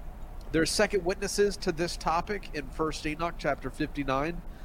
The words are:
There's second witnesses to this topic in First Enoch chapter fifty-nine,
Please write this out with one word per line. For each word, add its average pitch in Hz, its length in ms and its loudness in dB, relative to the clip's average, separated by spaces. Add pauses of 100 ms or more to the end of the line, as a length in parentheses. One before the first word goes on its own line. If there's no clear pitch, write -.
(520)
There's 156 180 4
second 196 360 2
witnesses 202 520 2
to 185 140 0
this 165 240 -2
topic 175 560 0
in 143 160 -4
First 156 380 -2
Enoch 160 320 -2
chapter 139 320 0
fifty-nine, 143 720 0 (220)